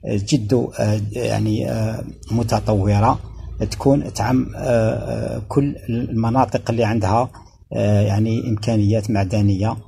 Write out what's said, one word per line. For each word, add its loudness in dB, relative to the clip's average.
جد، 0
آه، 2
يعني، 0
آه، -2
متطورة، 2
تكون 2
تعم، 0
آه، -12
آه، 0
كل 0
المناطق 0
اللي 0
عندها، 0
آه، 2
يعني 0
إمكانيات 0
معدنية 0